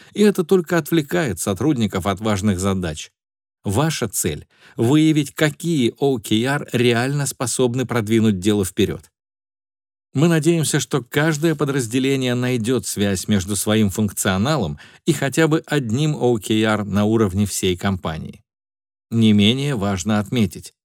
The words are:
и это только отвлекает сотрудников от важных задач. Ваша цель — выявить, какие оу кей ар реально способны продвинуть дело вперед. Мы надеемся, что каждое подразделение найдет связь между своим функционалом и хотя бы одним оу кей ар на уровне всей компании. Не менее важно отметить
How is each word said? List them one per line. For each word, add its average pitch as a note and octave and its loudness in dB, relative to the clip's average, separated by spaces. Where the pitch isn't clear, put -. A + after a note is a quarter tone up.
и G3+ -2
это G3 4
только F3+ 2
отвлекает D#3 -2
сотрудников G#2 -2
от G2 -2
важных G#2 0
задач. F#2 -4
Ваша B2+ 0
цель — D#2 -6
выявить, D3+ 2
какие D3 0
оу C3+ 0
кей A2 -2
ар C#3+ -4
реально B2 0
способны B2+ -2
продвинуть A2 2
дело G#2 2
вперед. - -2
Мы D3 2
надеемся, D#3+ 2
что C#3 -2
каждое D#3 0
подразделение C3 0
найдет B2 0
связь G2 -2
между G2+ -2
своим G#2+ 2
функционалом G2+ -2
и D#3+ 2
хотя D3+ 2
бы D#3+ 0
одним D3 -2
оу B2 0
кей A2 0
ар G#2+ 0
на G2+ 0
уровне G#2 2
всей F#2 -2
компании. E2+ -6
Не A2+ 4
менее B2+ 2
важно G2+ -2
отметить G#2 -4